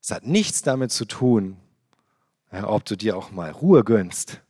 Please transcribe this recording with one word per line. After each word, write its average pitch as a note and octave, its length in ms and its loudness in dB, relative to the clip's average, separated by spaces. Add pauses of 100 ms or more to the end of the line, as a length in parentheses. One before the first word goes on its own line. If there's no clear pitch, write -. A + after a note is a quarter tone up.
Es - 80 -10
hat F2+ 160 -8
nichts F#3+ 380 0
damit C3 280 -2
zu - 140 -6
tun, G#2 520 0 (920)
ja, G2 160 -8
ob G#2 180 -2
du G#2 120 -6
dir G#2 180 -2
auch - 160 -12
mal E2+ 200 -10
Ruhe D3+ 320 6
gönnst G#2 680 -2